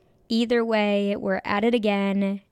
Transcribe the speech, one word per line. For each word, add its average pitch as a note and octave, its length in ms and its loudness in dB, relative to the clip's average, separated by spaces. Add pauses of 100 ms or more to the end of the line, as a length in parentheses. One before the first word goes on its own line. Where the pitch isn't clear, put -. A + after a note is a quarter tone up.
(300)
Either A#3 360 0
way, G#3 500 2
we're F#3+ 300 -4
at G3+ 180 0
it A#3+ 120 4
again. G3 640 0 (100)